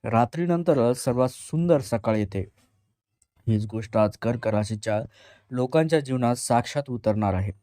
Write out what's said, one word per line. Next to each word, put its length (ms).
रात्रीनंतरच 1000
सर्वात 240
सुंदर 520
सकाळ 360
येते. 320
हीच 220
गोष्ट 260
आज 200
कर्क 320
राशीच्या 540
लोकांच्या 500
जीवनात 360
साक्षात 540
उतरणार 440
आहे. 180